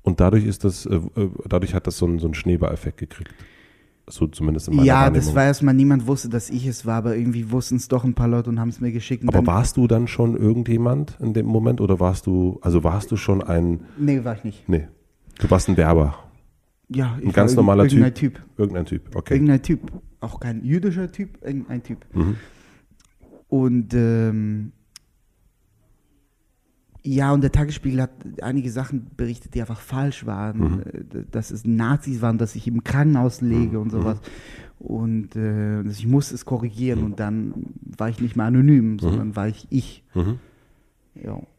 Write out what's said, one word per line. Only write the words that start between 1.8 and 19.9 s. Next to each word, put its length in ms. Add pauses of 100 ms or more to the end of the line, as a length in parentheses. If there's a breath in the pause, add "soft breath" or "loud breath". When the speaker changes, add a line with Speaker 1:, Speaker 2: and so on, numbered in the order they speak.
Speaker 1:
das 120
so 100
einen, 100
so 100
einen 60
Schneeballeffekt 640
gekriegt. 380 (720 soft breath)
So 160
zumindest 440
in 80
meiner 100
Speaker 2:
Ja, 140
Speaker 1:
Wahrnehmung. 140
Speaker 2:
das 200
war 80
erstmal, 300
niemand 340
wusste, 220
dass 200
ich 160
es 200
war, 100
aber 220
irgendwie 340
wussten's 380
doch 160
ein 80
paar 160
Leute 200
und 80
haben's 220
mir 140
geschickt 300
und 60
Speaker 1:
Aber 100
Speaker 2:
dann 80
Speaker 1:
warst 280
du 100
dann 220
schon 300
irgendjemand 840
in 140
dem 120
Moment 360
oder 180
warst 260
du, 360
also 240
warst 260
du 60
schon 260
ein 380 (160)
Speaker 2:
Nee, 260
war 140
ich 80
nicht. 240
Speaker 1:
Nee. 180 (520)
Du 120
warst 160
ein 80
Werber. 400 (720)
Speaker 2:
Ja, 280
Speaker 1:
Ein 120
Speaker 2:
ich 60
Speaker 1:
ganz 180
Speaker 2:
war 60
Speaker 1:
normaler 260
Speaker 2:
irgendein 300
Speaker 1:
Typ. 220
Speaker 2:
Typ. 100 (120)
Speaker 1:
Irgendein 280
Typ, 280
okay. 200
Speaker 2:
Irgendein 280
Typ. 300 (300)